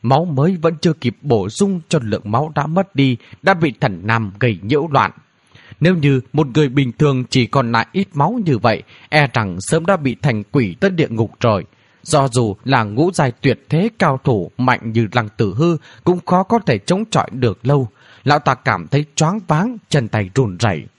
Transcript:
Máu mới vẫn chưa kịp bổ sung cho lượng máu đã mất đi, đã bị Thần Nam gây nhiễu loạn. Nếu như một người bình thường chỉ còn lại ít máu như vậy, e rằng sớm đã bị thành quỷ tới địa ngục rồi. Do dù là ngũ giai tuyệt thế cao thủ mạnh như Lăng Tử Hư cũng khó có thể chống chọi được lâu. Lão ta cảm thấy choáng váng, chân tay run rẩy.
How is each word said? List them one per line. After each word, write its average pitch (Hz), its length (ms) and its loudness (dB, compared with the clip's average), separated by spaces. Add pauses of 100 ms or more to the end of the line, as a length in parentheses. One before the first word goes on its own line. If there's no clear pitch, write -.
Máu 135 220 2
mới 170 320 0
vẫn 160 240 0
chưa 160 120 2
kịp - 300 -4
bổ 113 260 2
sung 196 400 0
cho 165 140 0
lượng 104 220 -4
máu 131 300 -2
đã 147 120 -4
mất 170 300 -2
đi, 131 200 2 (260)
đã 190 120 4
bị 160 260 0
Thần 95 240 -2
Nam 110 360 -2
gây 117 220 0
nhiễu 143 280 0
loạn. 120 200 2 (720)
Nếu 175 140 4
như 139 260 2 (120)
một 151 220 2
người 151 140 4
bình 127 240 0
thường 135 380 0
chỉ 123 160 2
còn 120 260 -2
lại 117 200 2
ít 196 220 -2
máu 160 300 0
như 139 140 2
vậy, 107 240 0 (260)
e 147 240 2
rằng 95 280 -2
sớm 165 260 -2
đã 196 100 2
bị 135 260 -2
thành 113 200 0 (100)
quỷ 107 280 0
tới 196 100 2
địa 160 180 -2
ngục 113 320 -2
rồi. 104 240 0 (380)
Do 139 260 2
dù 117 360 -2
là 123 180 0
ngũ 113 320 0
giai 135 260 0
tuyệt 127 280 0
thế 170 200 0 (100)
cao 139 260 0
thủ 98 340 0
mạnh 120 340 -2
như 113 200 0
Lăng 113 240 -2
Tử 101 200 -2
Hư 165 200 0 (280)
cũng 180 220 2
khó 180 160 2
có 226 160 0
thể 127 200 0
chống 190 320 -2
chọi 127 200 0
được 120 360 -2
lâu. 135 220 2 (360)
Lão 147 140 2
ta 135 160 0
cảm 92 320 -4
thấy 147 180 0 (100)
choáng 175 340 0
váng, 202 280 -2 (120)
chân 123 200 0
tay 101 260 -4
run 107 220 0
rẩy. 87 280 -2 (140)